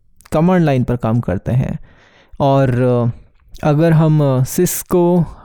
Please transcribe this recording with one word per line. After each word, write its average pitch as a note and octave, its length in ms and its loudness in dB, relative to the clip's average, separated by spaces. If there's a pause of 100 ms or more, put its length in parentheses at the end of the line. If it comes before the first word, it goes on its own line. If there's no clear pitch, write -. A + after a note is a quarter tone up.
(320)
कमांड E3+ 340 2
लाइन C3 180 0
पर B2 120 -4
काम A#2 240 -2
करते - 320 -4
हैं। - 280 -2 (600)
और, C3+ 420 2
अ, - 880 -4
अगर D#3 260 2
हम, D#3 300 2
अ, C3 200 0
Cisco F3 800 0 (220)